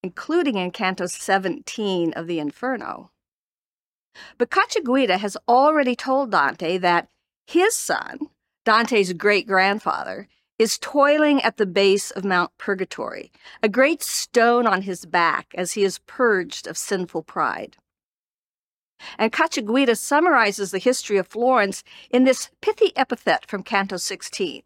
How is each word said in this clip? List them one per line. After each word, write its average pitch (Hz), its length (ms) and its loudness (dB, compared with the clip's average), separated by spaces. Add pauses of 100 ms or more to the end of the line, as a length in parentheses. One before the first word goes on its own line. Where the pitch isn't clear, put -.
including 285 540 -2
in 180 160 -4
Canto 185 360 -4
seventeen 190 1040 -2
of 165 120 -8
the 170 140 -4
Inferno, 190 720 -8 (1300)
but 240 120 -2
Cacciaguida 269 680 0
has 196 180 -6 (100)
already 269 480 4
told 262 380 -2
Dante 170 460 0
that 175 320 0 (360)
his 381 300 2
son, - 540 -6 (340)
Dante's 220 480 2
great-grandfather, 196 1160 0 (280)
is 220 220 0
toiling 294 640 4
at - 160 -2
the 220 80 2
base 196 460 2
of 190 120 -10
Mount 180 340 -2
Purgatory, - 760 -8 (280)
a 220 60 2
great 262 340 2
stone 240 640 2
on 190 180 0
his 190 220 -8
back 165 480 0
as 180 200 -6
he 202 100 2
is 185 240 0
purged 208 580 -2
of - 120 -10
sinful 180 460 -6
pride. - 520 -6 (1400)
And 226 160 0
Cacciaguida 240 640 2
summarizes 247 760 2
the 196 60 -6
history 208 400 0
of 185 100 0
Florence 226 560 0 (260)
in 254 140 4
this 262 260 2 (120)
pithy 440 340 2
epithet - 500 -2
from 196 160 -10
Canto 196 360 -2
sixteen. 170 680 -8